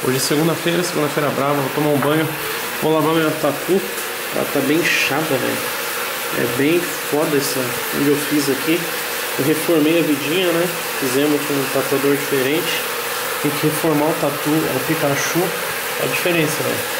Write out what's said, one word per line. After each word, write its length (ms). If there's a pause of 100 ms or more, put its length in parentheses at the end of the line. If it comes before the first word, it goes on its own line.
Hoje 140
é 20
segunda-feira, 640
segunda-feira 480
brava, 220
vou 220
tomar 140
um 100
banho, 280 (540)
vou 140
lavar 180
minha 160
tatu. 500 (560)
Ela 160
tá 100
bem 160
inchada, 440
velho. 360 (840)
É 180
bem 220
foda 580
essa, 220 (400)
onde 100
eu 80
fiz 320
aqui. 300 (580)
Eu 80
reformei 540
a 20
vidinha, 500
né? 160 (320)
Fizemos 460
com 80
um 200
tatuador 420
diferente. 680 (600)
Tem 80
que 160
reformar 400
o 120
tatu, 300
é 260
o 120
Pikachu. 560 (580)
É 40
a 20
diferença, 560
velho. 360